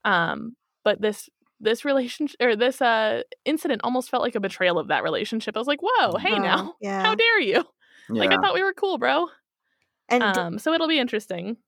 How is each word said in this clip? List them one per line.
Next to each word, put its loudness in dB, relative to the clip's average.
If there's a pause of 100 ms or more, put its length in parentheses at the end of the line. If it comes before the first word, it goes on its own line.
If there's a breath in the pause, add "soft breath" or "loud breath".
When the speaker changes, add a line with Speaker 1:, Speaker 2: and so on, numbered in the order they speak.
Speaker 1:
Um, 0 (280)
but 2
this, -4 (320)
this 0
relationship, -2
or 2
this, 0
uh, 2 (220)
incident 0
almost -2
felt 0
like -2
a -2
betrayal 0
of -2
that 0
relationship. -4
I 0
was -2
like, -2
"Whoa, 2
hey 0
Speaker 2:
Mm. 0
Speaker 1:
now. 2 (120)
Speaker 3:
Oh, -18
yeah. -2
Speaker 1:
How 2
dare 4
you? 2 (540 soft breath)
Like, 4
I 6
Speaker 2:
Yeah. 2
Speaker 1:
thought 2
we 0
were 0
cool, -2
bro." 2 (840)
Speaker 3:
And 2
d- 0
Speaker 1:
Um, -6
so 0
it'll 0
be 2
interesting. -4